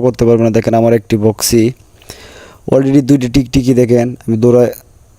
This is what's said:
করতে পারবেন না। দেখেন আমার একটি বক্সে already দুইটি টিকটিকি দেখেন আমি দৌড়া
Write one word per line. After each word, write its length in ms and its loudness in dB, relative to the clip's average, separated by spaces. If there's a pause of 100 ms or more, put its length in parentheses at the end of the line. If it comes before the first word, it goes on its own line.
করতে 220 -2
পারবেন 200 2
না। 100 0
দেখেন 240 -2
আমার 180 2
একটি 160 -4 (100)
বক্সে 380 0 (1080)
already 380 2
দুইটি 260 0
টিকটিকি 460 0
দেখেন 260 0 (160)
আমি 200 -2
দৌড়া 200 4 (560)